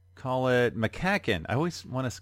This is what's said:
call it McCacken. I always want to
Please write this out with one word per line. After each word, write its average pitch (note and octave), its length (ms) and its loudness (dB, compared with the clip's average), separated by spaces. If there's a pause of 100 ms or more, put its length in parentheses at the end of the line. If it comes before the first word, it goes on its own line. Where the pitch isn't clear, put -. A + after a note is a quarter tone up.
(140)
call B2+ 340 -2
it B2 280 4
McCacken. A2+ 720 0
I F#2+ 60 0
always D#3+ 320 -2
want B2+ 240 -4
to - 120 -10